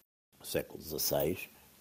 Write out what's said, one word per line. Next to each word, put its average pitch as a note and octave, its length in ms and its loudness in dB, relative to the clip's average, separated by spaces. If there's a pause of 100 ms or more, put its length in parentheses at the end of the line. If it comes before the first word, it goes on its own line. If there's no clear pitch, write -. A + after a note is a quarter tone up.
(400)
o - 60 -16
século - 360 -2
dezasseis, D2 640 2 (320)